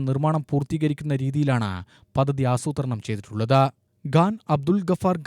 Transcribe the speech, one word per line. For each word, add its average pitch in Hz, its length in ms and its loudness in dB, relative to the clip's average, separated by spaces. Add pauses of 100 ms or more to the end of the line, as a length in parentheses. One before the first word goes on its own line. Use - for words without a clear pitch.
നിർമ്മാണം 151 420 0
പൂർത്തീകരിക്കുന്ന 147 720 -2
രീതിയിലാണ് 135 480 0 (460)
പദ്ധതി 135 280 0 (100)
ആസൂത്രണം 131 520 -4
ചെയ്തിട്ടുള്ളത്. 110 560 2 (520)
ഖാൻ 180 180 4 (220)
അബ്ദുൽ 151 240 2 (100)
ഗഫാർ 185 280 0 (100)